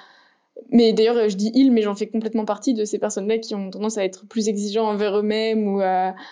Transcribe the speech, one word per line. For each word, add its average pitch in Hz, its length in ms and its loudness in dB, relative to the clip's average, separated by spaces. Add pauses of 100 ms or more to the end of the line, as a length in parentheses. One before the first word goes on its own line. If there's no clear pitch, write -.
(720)
mais 226 220 6
d'ailleurs, 220 360 2
je 196 80 -2
dis 208 180 -2
ils, 269 160 6
mais 226 120 4
j'en 208 120 -2
fais 208 140 -6
complètement 220 360 -4
partie 208 300 -2
de 214 100 -2
ces 208 140 -4
personnes-là 208 400 -2
qui 226 160 -8
ont 196 160 -6
tendance 208 260 -4
à 202 80 -2
être 190 220 -8
plus 214 220 -2
exigeants 208 400 -2
envers 208 280 0
eux-mêmes 214 520 0
ou 196 120 0
à, 185 360 0 (160)